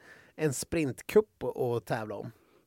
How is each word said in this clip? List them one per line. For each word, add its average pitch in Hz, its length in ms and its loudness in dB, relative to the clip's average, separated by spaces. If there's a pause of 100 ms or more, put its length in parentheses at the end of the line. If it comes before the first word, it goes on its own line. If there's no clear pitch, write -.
(360)
en 156 160 2
sprintcup - 920 0
att, 127 120 -4
att 120 300 0
tävla 110 280 -4
om. 117 160 -10 (360)